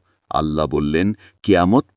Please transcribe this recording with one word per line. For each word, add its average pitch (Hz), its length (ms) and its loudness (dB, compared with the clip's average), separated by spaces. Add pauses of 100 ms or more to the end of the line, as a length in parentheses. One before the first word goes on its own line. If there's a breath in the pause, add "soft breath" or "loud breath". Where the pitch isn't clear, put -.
(300)
আল্লাহ 78 380 -2
বললেন, 76 460 -2 (300 soft breath)
"কিয়ামত 92 420 2 (100)